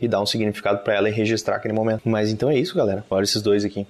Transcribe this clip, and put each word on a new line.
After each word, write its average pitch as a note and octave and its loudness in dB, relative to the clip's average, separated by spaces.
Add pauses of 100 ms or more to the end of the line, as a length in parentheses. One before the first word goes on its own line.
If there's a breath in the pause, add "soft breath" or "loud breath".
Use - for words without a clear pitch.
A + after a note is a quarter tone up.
e A#2+ 0
dar G2+ 2
um G#2 0
significado G2+ -2
pra G#2+ -2
ela G2+ 2
e G#2+ 0
registrar G#2+ 0
aquele A2 -4
momento. A2 0
Mas G#2+ 0
então A2 0
é C#3+ 2
isso, B2 -2
galera. G#2 0
Olha F#2+ 2
esses G#2 0
dois G#2 2
aqui. G2+ -4